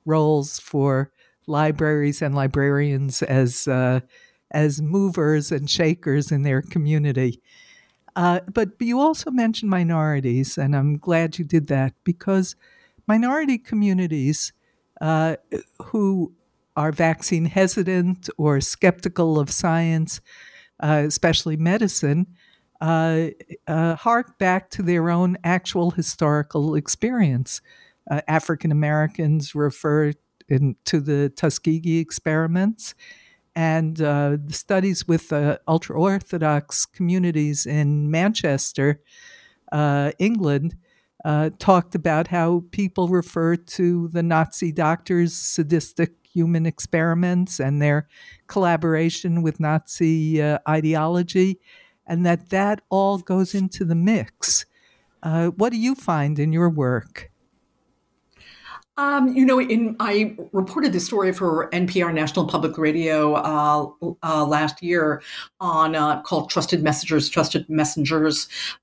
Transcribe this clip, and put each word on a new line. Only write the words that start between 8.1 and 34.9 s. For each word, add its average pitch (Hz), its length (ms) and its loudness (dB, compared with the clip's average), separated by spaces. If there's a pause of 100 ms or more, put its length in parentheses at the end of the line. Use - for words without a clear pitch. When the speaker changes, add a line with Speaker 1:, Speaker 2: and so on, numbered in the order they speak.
Speaker 1:
Uh, 175 260 2 (140)
but, 214 240 -2
but 240 80 -4
you 240 120 0
also 302 320 0
mentioned 226 400 0
minorities, 156 880 0
and 139 180 0
I'm 143 220 2
glad 165 420 0
you 175 60 -4
did 151 220 0
that 135 260 0 (100)
because 185 540 -2 (500)
minority 247 520 2
communities, 180 920 0 (500)
uh, 160 340 0 (460)
who 196 500 -2 (440)
are 151 160 -2
vaccine 165 520 0
hesitant 180 920 0
or 147 220 2
skeptical 175 800 0
of 143 120 0
science, 165 720 0 (580)
uh, 151 260 2
especially 156 520 0
medicine, 175 680 0 (540)
uh, 160 480 0 (380)
uh, 165 300 0
hark 233 420 -2
back 185 320 0
to - 120 -8
their 170 280 2
own 180 340 2
actual 175 460 0
historical 151 840 -2
experience. 151 840 0 (500)
Uh, 147 180 -2
African 156 440 0
Americans 151 800 0
refer 147 580 0 (360)
in, 135 280 2 (100)
to 160 140 0
the 143 360 0
Tuskegee 165 600 0
experiments, 165 960 -2 (640)
and, 160 440 0
uh, 147 420 2
the 151 80 -10
studies 190 560 -2